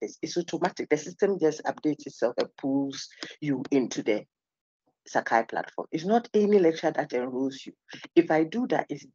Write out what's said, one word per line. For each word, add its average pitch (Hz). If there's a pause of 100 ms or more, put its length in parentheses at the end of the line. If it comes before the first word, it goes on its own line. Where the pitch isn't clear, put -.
this. -
It's 156
automatic. 175
The 151
system 185
just 156
updates 147
itself 120
and - (120)
pulls 139 (320)
you 139
into 135
the 104 (800)
Sakai 113
platform. -
It's 156
not 233
any 208
lecture 165
that -
enrolls 131
you. - (440)
If 170
I 160
do 226
that, 156
it's 147